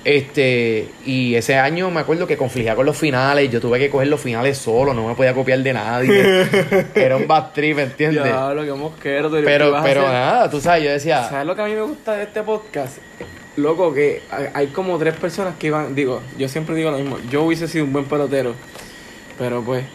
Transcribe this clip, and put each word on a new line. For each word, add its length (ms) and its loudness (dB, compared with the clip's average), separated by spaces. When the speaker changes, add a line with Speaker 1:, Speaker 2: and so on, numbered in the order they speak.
Speaker 1:
Este, 840 0
y 300 0
ese 200 2
año 340 0
me 100 -2
acuerdo 260 0
que 100 0
confligía 400 -2
con 80 2
los 140 2
finales, 520 2
yo 120 0
tuve 160 0
que 100 2
coger 200 2
los 120 0
finales 380 -2
solo, 340 0
no 160 -2
me 60 -4
podía 180 2
copiar 280 0
de 120 0
nadie. 760 4
Speaker 2:
<laughs> 240 0
Speaker 1:
Era 220 4
un 100 0
bad 260 2
trip, 260 0
¿entiendes? 460 0
Speaker 2:
Diablo, 380 0
qué 120 -4
mosquero, 560 -4
tú, 120 0
Speaker 1:
Pero, 240 4
Speaker 2:
¿qué 60 6
vas 80 2
a 40 0
Speaker 1:
pero 180 4
Speaker 2:
hacer? 100 2
Speaker 1:
nada, 380 4
tú 100 -2
sabes, 240 4
yo 60 0
decía 400 0
Speaker 2:
¿Sabes 160 -4
lo 100 -4
que 60 -4
a 20 -2
mí 80 -4
me 100 -2
gusta 300 -6
de 120 -4
este 180 -6
podcast? 560 -6
Loco, 380 2
que 360 0
hay, 220 -4
hay 160 0
como 300 -4
tres 160 0
personas 440 -6
que 100 -4
iban, 260 -2
digo, 260 -2
yo 100 -2
siempre 260 -6
digo 160 0
lo 80 -4
mismo, 200 -6
yo 120 0
hubiese 260 0
sido 160 -2
un 80 -2
buen 120 -2
pelotero, 500 -2
pero 240 -4
pues 220 -4